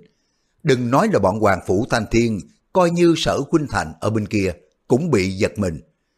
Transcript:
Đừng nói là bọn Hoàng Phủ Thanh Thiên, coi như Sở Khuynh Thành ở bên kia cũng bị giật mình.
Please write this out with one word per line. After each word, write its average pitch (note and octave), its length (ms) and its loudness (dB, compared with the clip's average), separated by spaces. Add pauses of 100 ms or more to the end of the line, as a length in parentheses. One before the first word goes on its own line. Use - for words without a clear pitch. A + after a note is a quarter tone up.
(640)
Đừng B2 280 0
nói E3 220 2
là C3+ 60 2
bọn G2 220 0
Hoàng G2 260 2
Phủ G2+ 240 0
Thanh A#2 200 -2
Thiên, A#2 300 0 (320)
coi F3+ 180 2
như E3+ 260 4
Sở A2+ 260 -2
Khuynh D3+ 280 -2
Thành D#2+ 300 -4
ở G#2+ 100 -2
bên G#2+ 160 -2
kia F#2+ 260 -2 (360)
cũng D#3 220 2
bị F#2+ 200 2
giật F#2+ 280 -4
mình. E2 220 -4 (380)